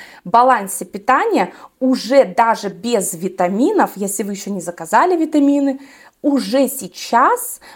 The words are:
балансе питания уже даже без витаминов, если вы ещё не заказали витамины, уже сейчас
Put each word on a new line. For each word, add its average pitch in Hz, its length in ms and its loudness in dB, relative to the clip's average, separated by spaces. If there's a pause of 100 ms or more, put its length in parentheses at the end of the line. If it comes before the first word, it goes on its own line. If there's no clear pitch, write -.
(240)
балансе 233 600 2
питания 254 680 0 (260)
уже 254 460 2
даже 208 440 0
без 185 460 -4
витаминов, 202 800 0
если 196 300 -6
вы 202 80 -8
ещё 196 180 -10
не 196 100 -6
заказали 190 560 0
витамины, 285 640 2 (420)
уже 254 480 0
сейчас 262 920 -2 (160)